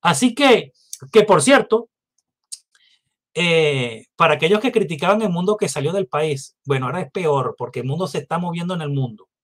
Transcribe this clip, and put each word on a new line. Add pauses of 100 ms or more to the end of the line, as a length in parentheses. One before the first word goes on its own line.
Así
que, (380)
que
por
cierto, (1400)
eh, (100)
para
aquellos
que
criticaban
el
mundo
que
salió
del
país,
bueno,
ahora
es
peor,
porque
el
mundo
se
está
moviendo
en
el
mundo (140)